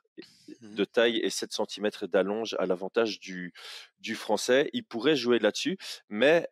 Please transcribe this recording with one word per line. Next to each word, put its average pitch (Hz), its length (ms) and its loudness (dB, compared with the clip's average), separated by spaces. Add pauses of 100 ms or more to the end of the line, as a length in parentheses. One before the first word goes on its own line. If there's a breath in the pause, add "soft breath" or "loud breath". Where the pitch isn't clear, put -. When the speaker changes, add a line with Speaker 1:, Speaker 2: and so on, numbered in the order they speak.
(600)
Speaker 1:
Mhm. 107 140 -18
Speaker 2:
de 101 100 0
taille 117 320 2
et 98 120 0
sept - 240 -6
centimètres 104 520 -4
d'allonge 101 540 0
à 92 60 0
l'avantage 95 560 -2
du, 90 320 -10 (460 loud breath)
du 98 140 -10
Français. 127 600 2
Il 120 100 -4
pourrait 123 320 0
jouer 120 240 2
là-dessus, 107 380 0 (320 loud breath)
mais, 143 420 4